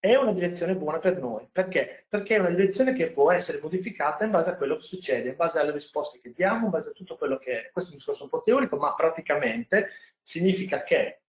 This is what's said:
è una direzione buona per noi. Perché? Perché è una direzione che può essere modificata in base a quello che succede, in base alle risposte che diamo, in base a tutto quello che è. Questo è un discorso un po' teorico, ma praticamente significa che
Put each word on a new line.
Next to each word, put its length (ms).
è 140
una 160
direzione 440
buona 240
per 200
noi. 320
Perché? 560
Perché 280
è 40
una 120
direzione 420
che 180
può 220
essere 280
modificata 600
in 80
base 200
a 40
quello 220
che 60
succede, 480
in 40
base 240
alle 140
risposte 480
che 120
diamo, 320
in 60
base 200
a 20
tutto 240
quello 200
che 280
è. 40
Questo 200
è 40
un 40
discorso 260
un 60
po' 120
teorico, 360
ma 160
praticamente 960
significa 600
che 480